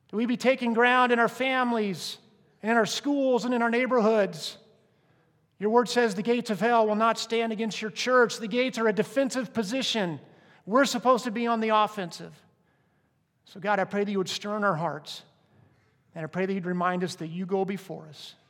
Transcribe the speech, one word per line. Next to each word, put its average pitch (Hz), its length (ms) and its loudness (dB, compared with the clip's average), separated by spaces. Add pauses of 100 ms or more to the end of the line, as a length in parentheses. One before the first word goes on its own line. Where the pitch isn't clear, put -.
(100)
That 190 60 -8
we'd 240 100 0
be 240 100 0
taking 247 360 2
ground 247 380 4
in 240 80 4
our 233 100 4
families, 233 880 -2 (440)
and 214 80 -2
in 233 60 4
our 220 100 4
schools, 262 580 0
and 247 80 -2
in 240 80 0
our 233 100 2
neighborhoods. 220 880 0 (1000)
Your 208 100 0
word 240 180 4
says 233 260 2
the 196 80 -4
gates 233 280 0
of 185 100 -4
hell 226 260 4
will 214 80 0
not 226 240 2
stand 226 340 -2
against 214 300 -4
your 214 80 -6
church. 247 480 2
The 220 80 -8
gates 247 320 -2
are 226 80 0
a 214 60 4
defensive 247 600 -2
position. 202 680 -2 (460)
We're 247 180 4
supposed 240 400 2
to 240 80 -4
be 233 160 -2
on 233 100 0
the 220 120 -2
offensive. 202 640 -2 (1120)
So - 140 -20
God, 196 220 0
I 185 40 2
pray 202 200 -2
that 202 80 -4
you 196 60 0
would 185 100 -2
stir 208 280 -6
in 208 60 -2
our 196 140 2
hearts, 151 460 -8 (920)
and 165 80 -10
I 156 60 -8
pray 180 180 -4
that 196 60 -4
you'd 190 120 -4
remind 180 380 -2
us 180 140 -6
that 160 100 -10
you 170 180 -8
go 196 200 -2
before 165 440 -8
us. - 280 -20 (140)